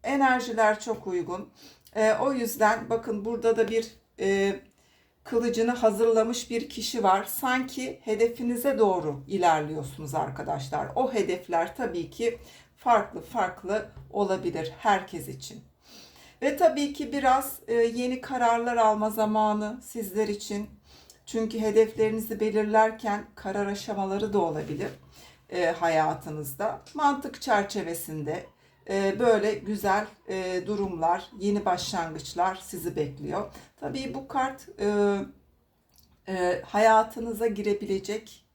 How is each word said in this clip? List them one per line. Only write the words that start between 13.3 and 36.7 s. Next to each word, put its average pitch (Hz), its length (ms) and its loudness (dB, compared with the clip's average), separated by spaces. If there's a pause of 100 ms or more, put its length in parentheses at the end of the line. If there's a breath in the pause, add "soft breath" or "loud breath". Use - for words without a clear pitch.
olabilir 190 680 -2
herkes 185 500 0
için. - 400 -16 (760 loud breath)
Ve 285 140 2
tabii 285 360 4
ki 277 200 -8
biraz, 269 460 2 (100)
e, 226 60 0
yeni 247 460 2
kararlar 240 560 2
alma 214 340 4
zamanı 214 720 0
sizler 208 460 -4
için. 208 420 -6 (560 loud breath)
Çünkü 226 340 -2
hedeflerinizi 220 800 2
belirlerken 214 960 2
karar 202 320 -4
aşamaları 202 680 -4
da 202 60 4
olabilir, 151 520 -2 (600 loud breath)
e, 175 160 0
hayatınızda. 156 1120 -2 (140)
Mantık 285 480 0
çerçevesinde, 165 1040 -2 (440 soft breath)
e, 196 280 0
böyle 220 360 4
güzel, 208 520 0 (220)
e, 185 380 -4
durumlar, 190 720 -2
yeni 202 260 0
başlangıçlar 175 1000 -2
sizi 165 340 -8
bekliyor. 147 560 -4 (280 loud breath)
Tabii 269 340 -6
bu 269 140 -10
kart, 269 400 -4 (120)
e, 202 360 2 (1120)
e, 180 380 0
hayatınıza 220 800 4